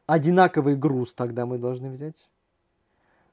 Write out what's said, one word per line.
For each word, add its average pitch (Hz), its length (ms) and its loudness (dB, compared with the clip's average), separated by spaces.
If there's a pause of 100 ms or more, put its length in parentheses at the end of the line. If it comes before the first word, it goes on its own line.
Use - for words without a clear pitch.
одинаковый 160 720 4
груз 131 360 -2
тогда 120 320 -6
мы 123 140 -6
должны 127 320 -6
взять, 147 400 -16 (1000)